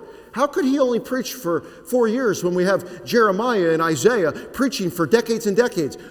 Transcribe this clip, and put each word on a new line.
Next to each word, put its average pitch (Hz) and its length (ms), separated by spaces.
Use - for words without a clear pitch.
How 277 160
could 294 180
he 269 140
only 247 200
preach - 340
for 170 280
four - 460
years 220 360
when 180 120
we 180 80
have - 420
Jeremiah 214 680
and 160 120
Isaiah 165 480
preaching - 580
for 165 160
decades 226 400
and 196 100
decades? 208 420